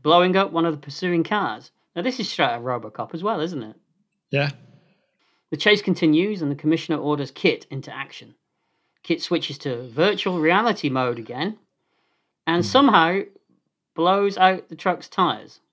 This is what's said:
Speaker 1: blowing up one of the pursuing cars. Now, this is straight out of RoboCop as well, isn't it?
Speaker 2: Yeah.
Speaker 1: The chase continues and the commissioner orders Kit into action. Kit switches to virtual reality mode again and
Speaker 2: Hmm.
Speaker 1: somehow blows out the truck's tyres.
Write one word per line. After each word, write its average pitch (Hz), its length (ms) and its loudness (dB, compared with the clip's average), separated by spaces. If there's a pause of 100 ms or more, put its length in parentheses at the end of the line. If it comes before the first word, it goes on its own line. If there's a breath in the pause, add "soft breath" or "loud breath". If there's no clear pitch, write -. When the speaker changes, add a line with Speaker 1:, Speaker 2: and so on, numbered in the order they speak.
Speaker 1:
blowing 180 340 4
up 196 160 0
one 165 120 0
of 165 80 0
the 147 80 -8
pursuing 170 420 -2
cars. 143 480 -4 (240)
Now, 170 80 -6
this 254 160 -4
is 214 100 -6
straight 151 180 0
out 120 140 -2
of - 40 -10
RoboCop 120 500 -8
as 165 80 -10
well, 202 180 -4
isn't 160 220 -6
it? 107 140 -14 (540)
Speaker 2:
Yeah. 139 200 0 (1000)
Speaker 1:
The 151 80 -4
chase 208 240 4
continues 180 580 2
and 143 100 -2
the 139 60 -4
commissioner 156 420 -2
orders 143 320 -2
Kit - 400 0
into 131 240 -10
action. 127 400 -12 (680)
Kit 165 180 -2
switches 147 380 -4
to 123 300 -6
virtual 180 520 0
reality 185 480 2
mode 127 300 0
again 127 400 -6 (880)
and 170 180 0
Speaker 2:
Hmm. - 60 -4
Speaker 1:
somehow 196 500 6 (720)
blows 190 440 0
out 185 320 2
the 165 60 -12
truck's - 340 -4
tyres. 135 500 -2 (120)